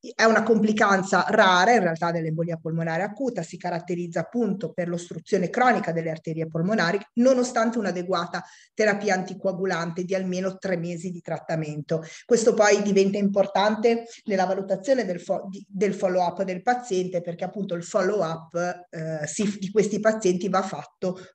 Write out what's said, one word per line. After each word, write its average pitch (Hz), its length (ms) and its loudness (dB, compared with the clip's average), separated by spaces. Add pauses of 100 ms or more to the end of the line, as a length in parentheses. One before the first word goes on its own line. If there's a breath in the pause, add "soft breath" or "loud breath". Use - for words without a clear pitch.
(160)
è - 80 2
una 220 180 6
complicanza 208 840 4
rara 196 460 6
in 233 80 6
realtà 170 280 0
dell'embolia 165 480 -2
polmonare 165 460 -2
acuta, 214 400 -4
si - 140 -12
caratterizza 175 640 -4
appunto 196 500 -2
per 175 160 -4
l'ostruzione 175 640 -2
cronica 240 400 2
delle 165 180 -4
arterie 160 380 -6
polmonari, 175 500 0 (180)
nonostante 240 600 2
un'adeguata 175 680 -4 (300 loud breath)
terapia 208 400 2
anticoagulante 180 920 -2
di 185 120 -2
almeno 185 420 -4
tre 190 200 -4
mesi 170 340 -6
di 170 100 -12
trattamento. 156 800 -4 (240 loud breath)
Questo 226 300 4
poi 208 260 6
diventa 196 380 2
importante 208 840 2 (180 loud breath)
nella 190 220 0
valutazione 196 600 0
del 180 160 -6
fo-, - 260 -4
di, 190 220 -12
del 196 240 0
follow-up 180 480 0
del 185 220 -4
paziente, 185 580 -2
perché 170 220 -8
appunto 185 320 -6
il 170 80 -8
follow-up, 180 1080 -2
eh, 160 380 -8
si, 208 320 -4
di 190 100 -8
questi 208 300 0
pazienti 208 500 0
va 185 140 0
fatto 180 560 -8 (160 loud breath)